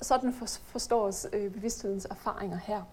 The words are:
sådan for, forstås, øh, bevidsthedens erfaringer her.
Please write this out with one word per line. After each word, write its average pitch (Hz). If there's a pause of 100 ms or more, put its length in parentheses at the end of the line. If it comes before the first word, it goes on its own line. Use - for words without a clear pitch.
sådan 254
for, 233
forstås, -
øh, 202
bevidsthedens 202
erfaringer 202
her. 196 (100)